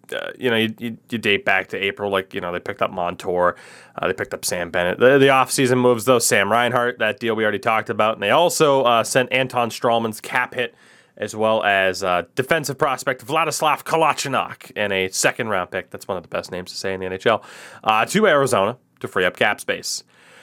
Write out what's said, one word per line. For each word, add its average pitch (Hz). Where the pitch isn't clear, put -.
uh, 50
you 123
know, 117
you, 110
you, 117
you 117
date 104
back 95
to 95
April, 101
like, 95
you 98
know, 87
they 90
picked 101
up 95
Montour, 90
uh, -
they 90
picked -
up 85
Sam 87
Bennett. 90
The, 127
the 139
offseason 127
moves, 123
though, 123
Sam 104
Reinhart, 120
that 107
deal 113
we 110
already 104
talked 110
about, 107
and -
they 101
also, 147
uh, 117
sent 127
Anton 123
Strawman's 113
cap 123
hit, 120
as 107
well 110
as, 95
uh, 90
defensive 139
prospect 131
Vladislav 156
Kolyachonok 143
and 104
a 95
second-round 107
pick, 92
that's -
one 95
of 85
the -
best -
names 90
to -
say 98
in 92
the 92
N 92
H 95
L, 110
uh, 110
to 208
Arizona 127
to 117
free 92
up 90
cap 107
space. -